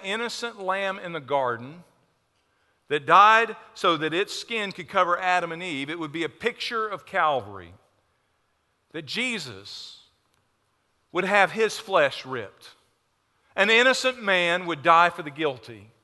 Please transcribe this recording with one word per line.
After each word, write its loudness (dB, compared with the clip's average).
innocent -8
lamb -4
in -10
the -8
garden -4
that -2
died 6
so 0
that -2
its -2
skin -8
could -14
cover 0
Adam 0
and -10
Eve, -6
it -8
would -8
be -6
a -4
picture -6
of -12
Calvary, -2
that -12
Jesus -8
would -2
have 4
His -2
flesh 0
ripped. -12
An 4
innocent 4
man 2
would -4
die 6
for -8
the -10
guilty. -6